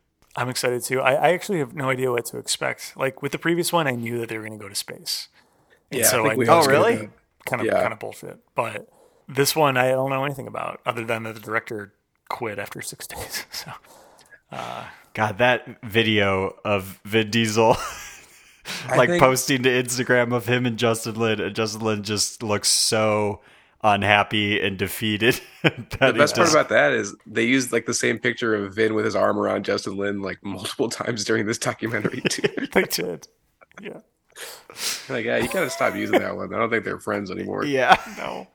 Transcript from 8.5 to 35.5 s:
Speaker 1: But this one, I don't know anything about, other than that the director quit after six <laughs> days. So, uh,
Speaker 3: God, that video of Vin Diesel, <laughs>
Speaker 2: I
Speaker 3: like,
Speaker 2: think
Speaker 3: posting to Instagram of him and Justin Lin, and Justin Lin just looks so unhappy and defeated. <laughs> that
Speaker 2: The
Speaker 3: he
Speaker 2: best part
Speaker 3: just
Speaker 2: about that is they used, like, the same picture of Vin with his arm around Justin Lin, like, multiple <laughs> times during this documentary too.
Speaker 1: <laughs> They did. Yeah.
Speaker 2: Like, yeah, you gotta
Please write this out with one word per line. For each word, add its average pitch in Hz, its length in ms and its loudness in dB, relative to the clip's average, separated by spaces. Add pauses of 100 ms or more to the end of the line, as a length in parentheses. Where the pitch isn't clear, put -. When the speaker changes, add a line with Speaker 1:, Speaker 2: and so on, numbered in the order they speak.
Speaker 1:
But 113 320 -4 (400)
this 139 280 0
one, 143 220 4
I 127 140 4
don't 131 180 0
know 135 140 -2
anything 135 240 -6
about, - 400 -8
other 120 160 -2
than 113 200 -4
that 113 120 -8
the 110 60 -16
director 107 520 -6 (360)
quit 107 280 -6
after - 240 -10
six - 260 -12
<laughs> - 0 -
days. - 440 -10
So, - 200 -10 (800)
uh, 62 340 -10 (280)
Speaker 3:
God, 107 260 -2
that 123 440 2
video 104 720 2 (100)
of 98 400 -2
Vin 107 240 2
Diesel, 113 520 4
<laughs> - 1080 -14
Speaker 2:
I 127 100 -2
Speaker 3:
like, - 120 6
Speaker 2:
think 175 120 2
Speaker 3:
posting 131 420 4
to 131 60 4
Instagram 123 640 2
of 117 140 -2
him 123 180 2
and 113 120 -2
Justin 113 380 0
Lin, 110 240 2
and 101 160 -2
Justin 110 260 -2
Lin 107 220 0
just 101 400 -2
looks 104 260 0
so 107 720 2 (400)
unhappy 104 800 4
and 98 160 -2
defeated. 107 600 0 (120)
<laughs> - 120 -6
that 135 260 0 (100)
Speaker 2:
The 135 80 6
Speaker 3:
he 123 60 4
Speaker 2:
best 147 220 4
part 175 100 4
Speaker 3:
just 156 100 4
Speaker 2:
about 143 140 2
that 139 240 4
is 104 220 -2 (100)
they 113 200 -2
used, 127 260 2
like, 117 160 0
the 123 60 -2
same 123 260 0
picture 117 340 -2
of 101 220 -2
Vin 110 180 2
with 107 120 0
his 104 100 0
arm 104 240 4
around 101 260 0
Justin 101 320 -2
Lin, 101 240 -4
like, 92 220 -8
multiple 110 460 -4
<laughs> - 0 -
times 113 340 -4
during 110 240 0
this 113 100 -2
documentary 117 640 -4
too. - 460 -2
Speaker 1:
<laughs> - 60 -20
They 190 100 4
did. 175 440 -6 (540)
Yeah. 214 180 -14 (1080)
Speaker 2:
Like, 120 160 -4
yeah, 117 120 0
you 117 120 0
gotta 185 200 -2